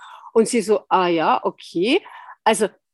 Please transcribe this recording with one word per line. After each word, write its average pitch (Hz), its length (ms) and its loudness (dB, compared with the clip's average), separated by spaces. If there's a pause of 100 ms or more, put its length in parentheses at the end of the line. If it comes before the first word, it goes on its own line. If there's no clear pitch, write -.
(340)
Und 226 140 2
sie 233 140 0
so, 202 280 0
„Ah 180 180 2
ja, 175 360 0
okay.“ 202 580 -4 (420)
Also 220 240 2 (260)